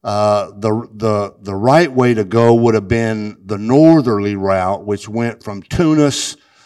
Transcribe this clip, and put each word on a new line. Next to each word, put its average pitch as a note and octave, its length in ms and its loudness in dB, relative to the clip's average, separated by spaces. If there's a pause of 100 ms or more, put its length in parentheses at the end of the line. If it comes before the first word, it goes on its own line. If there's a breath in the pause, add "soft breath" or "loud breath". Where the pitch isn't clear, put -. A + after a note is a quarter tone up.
Uh, G#2 540 -2
the, A2+ 360 -4
the, G#2 480 -4
the G2 120 -10
right C3+ 360 2
way B2+ 240 2
to A2 80 -2
go A#2 320 4
would A#2 200 2
have G#2 120 -2
been A2 580 -4
the G2 140 -6
northerly A#2 800 2
route, F#2+ 480 -2
which G#2 240 -6
went A#2 340 -6
from G2+ 200 -12
Tunis D#3 720 0 (300 soft breath)